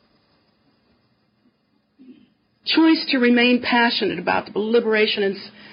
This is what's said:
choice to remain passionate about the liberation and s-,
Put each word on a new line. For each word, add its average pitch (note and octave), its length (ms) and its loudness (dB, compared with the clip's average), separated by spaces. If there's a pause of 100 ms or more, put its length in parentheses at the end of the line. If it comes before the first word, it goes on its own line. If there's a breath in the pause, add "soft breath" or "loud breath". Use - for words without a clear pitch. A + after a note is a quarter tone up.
(2750)
choice D#4+ 440 2
to C#4 80 0
remain A#3+ 460 2
passionate A#3 560 -2
about F#3 320 -4
the F#3 80 -6
liberation A3 640 0
and G3 140 -2
s-, - 120 -18 (240 loud breath)